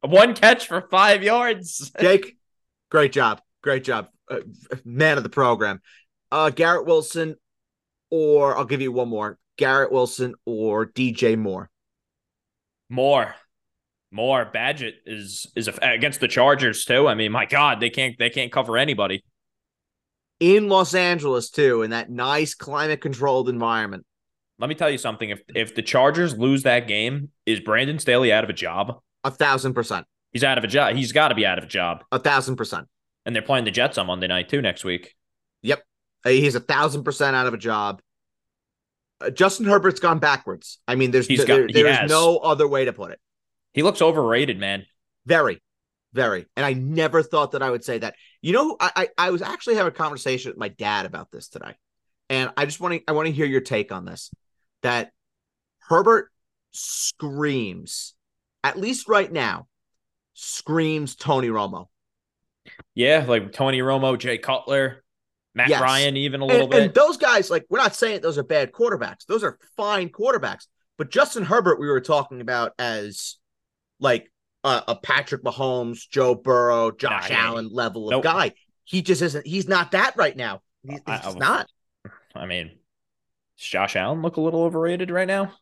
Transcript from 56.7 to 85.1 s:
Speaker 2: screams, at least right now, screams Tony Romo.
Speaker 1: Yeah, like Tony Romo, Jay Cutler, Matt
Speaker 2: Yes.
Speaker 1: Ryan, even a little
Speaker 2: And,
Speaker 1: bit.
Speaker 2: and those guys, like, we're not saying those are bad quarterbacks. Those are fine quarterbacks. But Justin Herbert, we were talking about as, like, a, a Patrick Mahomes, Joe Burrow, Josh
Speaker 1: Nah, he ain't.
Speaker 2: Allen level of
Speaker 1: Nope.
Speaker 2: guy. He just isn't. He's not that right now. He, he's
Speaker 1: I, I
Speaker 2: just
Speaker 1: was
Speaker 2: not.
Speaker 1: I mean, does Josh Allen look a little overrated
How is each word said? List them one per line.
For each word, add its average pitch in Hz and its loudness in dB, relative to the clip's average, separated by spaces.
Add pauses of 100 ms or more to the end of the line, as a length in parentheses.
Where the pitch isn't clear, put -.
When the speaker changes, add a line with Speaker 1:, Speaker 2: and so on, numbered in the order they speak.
Speaker 2:
screams, 139 -6 (500)
at - 0
least 247 -6
right 202 2
now, 117 -4 (680)
screams 156 -4
Tony 131 0
Romo. 98 -6 (1040)
Speaker 1:
Yeah, 139 4
like 110 0
Tony 131 0
Romo, 131 0
Jay 123 -4
Cutler, 131 -4 (500)
Matt 123 2
Speaker 2:
Yes. 143 2
Speaker 1:
Ryan, 135 2
even 139 -4
a 139 -4
little 240 4
Speaker 2:
And, 254 0
Speaker 1:
bit. 233 6
Speaker 2:
and 180 -4
those 302 6
guys, 240 2
like, 165 -2
we're 208 -2
not 247 2
saying 220 -2
those 160 -2
are 143 -4
bad 139 0
quarterbacks. 165 -4
Those 214 -2
are 147 -4 (180)
fine 202 -2
quarterbacks. 190 -4 (300)
But 147 -6
Justin 247 0
Herbert, 180 2
we 147 -6
were 135 2
talking 135 -2
about 120 -4
as, 110 -6 (640)
like, 127 0 (340)
a, 127 2
a 117 -2
Patrick 139 -2
Mahomes, 123 -4
Joe 127 2
Burrow, 120 2
Josh 110 -6
Speaker 1:
Nah, 98 -4
he 98 -4
ain't. 113 2
Speaker 2:
Allen 113 -4
level 113 -4
of - -2
Speaker 1:
Nope. 131 0
Speaker 2:
guy. 165 0 (320)
He 185 -4
just 160 0
isn't. 147 -4
He's 175 -6
not 175 0
that 196 2
right 156 0
now. 110 -8 (220)
He, 131 -16
he's 143 -14
Speaker 1:
I, 110 -6
I 110 -4
Speaker 2:
just 101 -10
Speaker 1:
was 95 -12
Speaker 2:
not. 143 -2 (680)
Speaker 1:
I 67 -12
mean, 87 -6
does - -20
Josh 98 -2
Allen 127 -4
look 165 -4
a 160 -4
little 165 0
overrated 170 -2